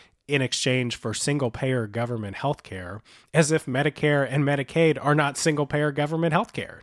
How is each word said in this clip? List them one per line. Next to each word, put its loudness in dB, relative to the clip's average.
in 2
exchange 0
for -6
single-payer -2
government -4
health -4
care, -12
as 4
if 0
Medicare 2
and 0
Medicaid 2
are 4
not 2
single-payer 0
government 0
health 0
care. -10